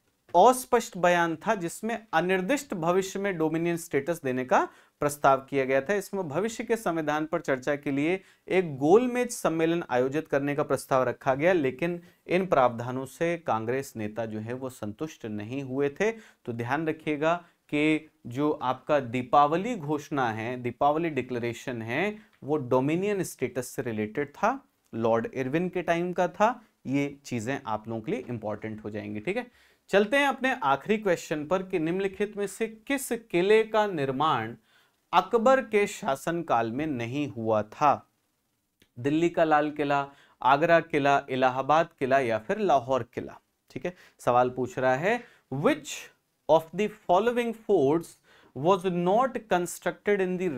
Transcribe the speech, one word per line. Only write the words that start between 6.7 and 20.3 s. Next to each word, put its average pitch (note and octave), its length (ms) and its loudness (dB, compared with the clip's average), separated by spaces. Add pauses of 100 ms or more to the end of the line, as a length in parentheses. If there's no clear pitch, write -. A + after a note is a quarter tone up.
संविधान D#3 500 -2
पर D#3+ 160 -2
चर्चा C#3 340 0
के C#3+ 160 -4
लिए D#3 320 0 (240)
एक E3 300 0
गोलमेज A#3+ 540 4
सम्मेलन E3 580 0
आयोजित C3+ 380 0
करने C#3+ 280 0
का D3 80 -2
प्रस्ताव C3 400 0
रखा B2 320 0
गया, E3 180 2
लेकिन E3+ 480 -2 (260)
इन F#3+ 180 0
प्रावधानों B2+ 600 2
से E3+ 320 -2
कांग्रेस B2 580 -2
नेता G#2+ 300 -6
जो A2 140 -8
है A2+ 140 -8
वो B2+ 160 -8
संतुष्ट A#2+ 560 -10
नहीं A2 380 -8
हुए C3+ 260 -2
थे। F#3+ 220 0
तो - 420 -12
ध्यान B2+ 340 -2
रखिएगा D#3 580 -2 (240)
कि D3+ 400 0 (180)
जो C#3 240 0
आपका B2+ 480 0
दीपावली D3 760 2
घोषणा D3 560 -4